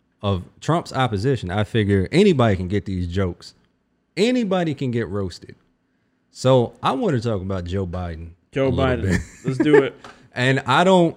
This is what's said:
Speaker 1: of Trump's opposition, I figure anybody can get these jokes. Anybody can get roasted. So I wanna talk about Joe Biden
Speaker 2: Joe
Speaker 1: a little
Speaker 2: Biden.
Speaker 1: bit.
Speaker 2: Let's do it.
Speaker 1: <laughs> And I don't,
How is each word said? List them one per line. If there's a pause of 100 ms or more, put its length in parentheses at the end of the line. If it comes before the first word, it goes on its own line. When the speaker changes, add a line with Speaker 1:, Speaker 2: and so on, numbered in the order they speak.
(200)
Speaker 1:
of (180)
Trump's
opposition,
I
figure
anybody
can
get
these
jokes. (640)
Anybody
can
get
roasted. (800)
So (100)
I
wanna
talk
about
Joe
Biden (200)
Speaker 2:
Joe
Speaker 1:
a
little
Speaker 2:
Biden. (100)
Speaker 1:
bit. (240)
Speaker 2:
Let's
do
it.
Speaker 1:
<laughs> (300)
And
I
don't,